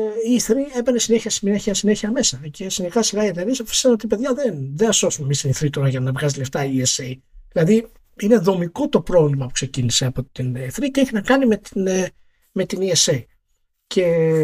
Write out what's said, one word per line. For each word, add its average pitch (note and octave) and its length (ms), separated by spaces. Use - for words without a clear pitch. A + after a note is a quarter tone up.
η B3 120
E - 100
three C#4 260
έμπαινε A#3+ 220
συνέχεια, A3 300
συνέχεια, G3+ 440
συνέχεια G#3 380
μέσα. D#3+ 400
Και F#3+ 180
συνεχά F#3+ 340
σιγά G#3+ 200
οι G#3 40
εταιρείες F#3+ 320
αποφασίσαν A#3+ 320
ότι, A3+ 160
«Παιδιά, A#3+ 260
δεν, D#3 440
δεν A3 100
θα G#3+ 40
σώσουμε G#3 340
εμείς C#3 160
την C#3 120
E - 60
three D3+ 100
τώρα C#3 200
για C3 100
να B2+ 120
βγάζει C#3 260
λεφτά C3+ 280
η C3+ 160
E - 20
S C3+ 200
A». B2+ 100
Δηλαδή, G#3+ 400
είναι G#3+ 180
δομικό F#3 520
το E3+ 120
πρόβλημα D3 440
που B2 60
ξεκίνησε B2+ 540
από B2+ 180
την B2+ 340
E B2+ 140
three C#4+ 200
και C#4 100
έχει C4 120
να G#3 80
κάνει C4+ 240
με G#3+ 120
την, F#3+ 300
ε, F#3 220
με F#3 140
την F#3 160
E F#3+ 120
S D#3 200
A. A#2+ 100
Και, F#3 180